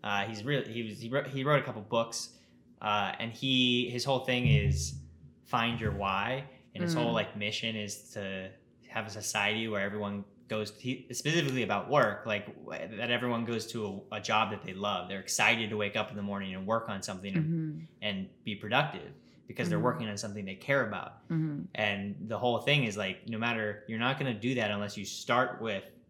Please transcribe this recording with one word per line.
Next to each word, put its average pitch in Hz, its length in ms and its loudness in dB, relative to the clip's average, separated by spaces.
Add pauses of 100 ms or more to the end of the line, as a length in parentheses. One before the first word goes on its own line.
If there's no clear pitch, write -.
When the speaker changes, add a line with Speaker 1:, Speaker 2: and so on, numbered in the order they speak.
Speaker 1:
Uh, 101 200 2
he's 107 200 -6
really, 131 280 0
he 117 120 -4
was, 104 160 -8
he 113 80 -8
wrote, 135 180 0
he 135 180 -4
wrote 143 160 6
a 120 40 -6
couple 113 180 -6
books, - 480 -2 (500)
uh, 104 400 2
and 117 120 -4
he, 123 580 4
his 123 140 -4
whole 135 160 2
thing 123 260 2
is - 480 4 (500)
find 117 360 0
your 107 120 0
why. 98 520 0 (300)
And - 100 -4
his 170 100 0
whole, 120 160 4
Speaker 2:
Mm. 117 40 2
Speaker 1:
like, 107 220 0
mission 107 380 -2
is 104 380 -6
to 95 380 -6 (380)
have 107 180 -4
a 104 40 -10
society 107 580 0
where 104 120 0
everyone 101 440 -2 (240)
goes, 107 300 -2
he, 127 340 -6
specifically 143 520 2
about 101 260 0
work, 123 360 6
like, 104 200 0 (180)
w-, - 340 -8
that 117 120 0
everyone 120 340 2
goes 110 280 -2
to 104 300 -4 (100)
a, 110 40 -4
a 104 40 -4
job 107 300 4
that 98 120 -6
they 98 120 -8
love. 95 340 -2
They're 95 120 -6
excited 110 500 4
to 110 60 -2
wake 104 200 0
up 107 140 0
in - 60 -10
the 101 60 -6
morning 98 320 -4
and 95 120 -6
work 113 220 2
on 98 140 -4
something 95 320 -6
and, 156 120 2
Speaker 2:
Mm-hmm. 160 340 -2 (220)
Speaker 1:
and 98 260 -4 (160)
be 107 100 -4
productive 120 560 0 (380)
because 120 200 -2
they're 107 100 2
Speaker 2:
Mm-hmm. 110 60 2
Speaker 1:
working 117 240 2
on 104 100 -4
something 104 260 -6
they 95 100 -6
care 139 320 2
about. - 440 -6
Speaker 2:
Mm-hmm. 156 320 0 (120)
Speaker 1:
And 101 400 0 (140)
the 110 100 -2
whole 120 200 4
thing 143 260 4
is, 104 120 0
like, 95 320 -4
no 113 100 -4
matter, 110 500 -2
you're 113 100 -4
not 131 200 2
gonna 135 160 0
do 117 220 0
that 110 140 2
unless 104 280 -4
you 98 60 -8
start 123 580 0
with 104 220 -2 (260)